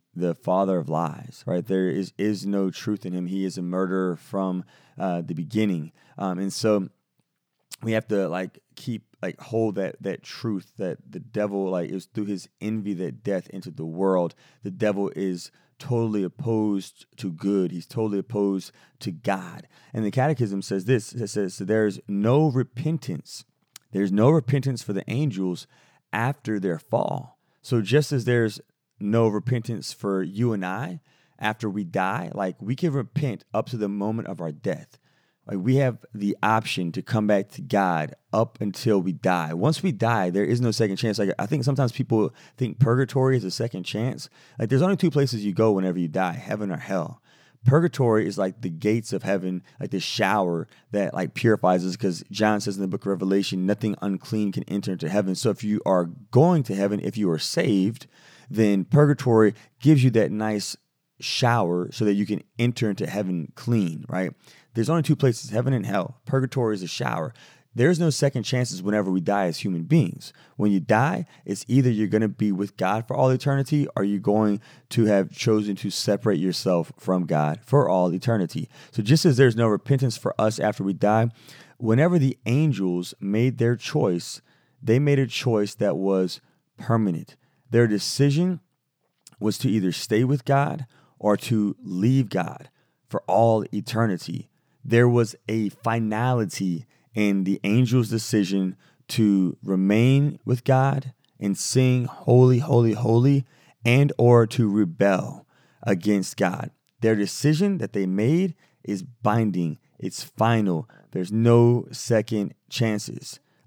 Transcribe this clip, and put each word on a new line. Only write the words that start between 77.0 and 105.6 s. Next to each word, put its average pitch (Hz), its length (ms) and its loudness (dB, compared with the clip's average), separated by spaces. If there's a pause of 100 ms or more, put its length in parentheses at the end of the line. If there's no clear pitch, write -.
God 76 400 0
for 135 240 2
all 90 240 2
eternity. 92 560 -2 (220)
So 110 120 -4
just 147 220 4
as 143 100 6
there's 120 220 6
no 117 100 2
repentance 123 500 0
for - 220 -4
us 110 180 0
after 104 280 -2
we 98 80 0
die, 110 380 2 (460)
whenever 143 400 4
the 135 280 2
angels 98 720 0
made 113 380 0
their 117 180 2
choice, - 640 -4 (400)
they 113 160 2
made 143 220 2
a 131 80 0
choice 110 480 -2
that 95 220 0
was 95 420 0 (380)
permanent. 104 580 -2 (340)
Their 117 180 4
decision 143 760 0 (760)
was 104 200 -2
to - 120 -2
either 95 220 0
stay 110 320 0
with 135 220 0
God 139 400 0 (340)
or 104 160 2
to 104 480 0
leave 110 460 0
God 87 400 -6 (400)
for - 180 -4
all 110 460 4
eternity. 104 760 -4 (340)
There 120 260 6
was 120 260 2 (140)
a 110 200 0
finality 110 1160 -2 (280)
in 101 320 2
the 98 180 0
angels' 117 460 2
decision 98 640 0 (320)
to 98 560 2
remain 113 800 4
with 120 220 -2
God 135 480 2 (260)
and 101 180 -2
sing, 127 480 2
"Holy, 127 540 6
holy, 120 320 4
holy," 120 540 4 (400)
and 131 320 6
or 120 300 8
to 110 220 2
rebel 98 800 2 (360)